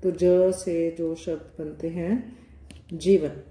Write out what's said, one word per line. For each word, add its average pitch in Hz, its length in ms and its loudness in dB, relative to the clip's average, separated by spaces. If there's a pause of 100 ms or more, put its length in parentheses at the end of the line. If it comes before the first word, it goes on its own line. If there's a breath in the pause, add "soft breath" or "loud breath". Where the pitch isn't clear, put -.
तो 185 80 0
ज 180 440 4
से 185 200 -4 (240)
जो 165 160 -2
शब्द 160 480 -10
बनते 156 260 -8
हैं 170 240 -4 (800 loud breath)
जीवन 160 440 2 (140)